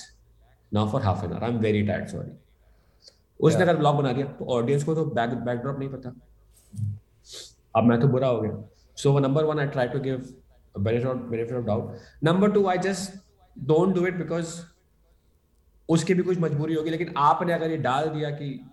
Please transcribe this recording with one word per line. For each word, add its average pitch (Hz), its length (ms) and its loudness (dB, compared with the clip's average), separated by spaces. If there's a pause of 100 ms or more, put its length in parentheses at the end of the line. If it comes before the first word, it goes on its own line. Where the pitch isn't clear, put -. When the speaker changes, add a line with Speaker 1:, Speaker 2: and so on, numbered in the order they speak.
(760)
Speaker 1:
now 208 160 0
for 135 100 0
half 95 160 2
an 98 100 -6
hour, 87 120 -6
I 110 100 -2
am 120 80 -2
very 104 300 2
tired, 85 180 -2
sorry।" - 240 -10 (1120)
उसने 160 200 4
Speaker 2:
Yeah। - 20 6
Speaker 1:
अगर 170 140 4
व्लॉग 147 200 4
बना 139 180 0
दिया 135 140 -2
तो - 180 -12
ऑडियंस 131 380 0
को 160 120 0
तो 156 100 0
बैक, 117 240 -2
बैकड्रॉप 123 500 -4
नहीं 139 100 -6
पता। 127 200 -12 (1700)
अब 113 80 4
मैं 117 160 6
तो 139 80 4
बुरा 127 200 2
हो 117 140 2
गया। 104 280 -6 (280)
So 139 220 4
number 139 240 2
one, 151 140 0
I 139 160 -2
try 127 140 0
to 127 160 -4
give 131 180 -4 (580)
benefit 120 320 0
of, 117 200 -6
benefit 117 280 -4
of 113 100 -4
doubt। 107 200 -2 (380)
Number 190 280 4
two, 190 220 2
I - 0 -
just 185 280 -2 (640)
don't 180 260 4
do 180 140 2
it 175 100 -6
because 165 260 -4 (1400)
उसकी 165 240 4
भी 175 100 2
कुछ 175 160 0
मजबूरी 156 340 0
होगी, 156 160 -2
लेकिन 165 280 -4
आपने 165 360 4
अगर 165 180 -2
ये 160 60 -2
डाल 135 280 0
दिया 151 240 -4
कि 143 440 -10